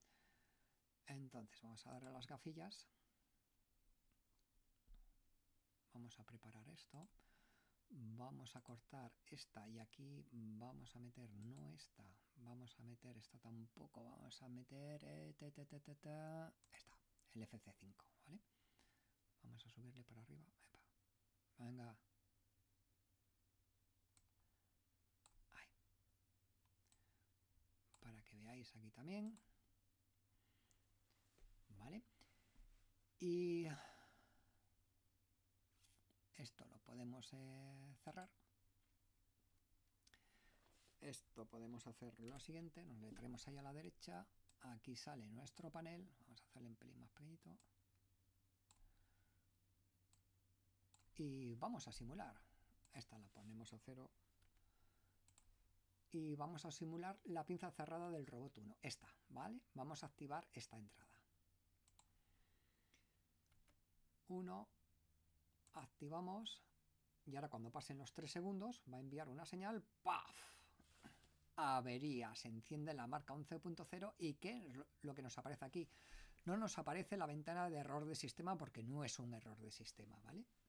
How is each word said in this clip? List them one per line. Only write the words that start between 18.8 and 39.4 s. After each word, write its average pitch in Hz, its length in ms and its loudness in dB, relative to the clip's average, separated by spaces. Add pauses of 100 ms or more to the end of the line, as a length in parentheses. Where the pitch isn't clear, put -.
Vamos 117 240 -8
a 113 40 -10
subirle 123 340 -8
para 117 160 -12
arriba, 143 260 -10 (160)
epa. - 160 -20 (800)
Venga. 120 400 -2 (3500)
Ahí. - 160 -10 (2250)
Para 113 240 -10
que 107 160 -12
veáis 117 380 -6
aquí 110 140 -8
también. 202 500 0 (2250)
¿Vale? 123 340 -6 (1120)
Y 175 480 10 (2750)
esto - 320 -6
lo 123 140 -14
podemos, 120 520 -2
eh, 135 680 -8
cerrar. 185 280 -4 (2750)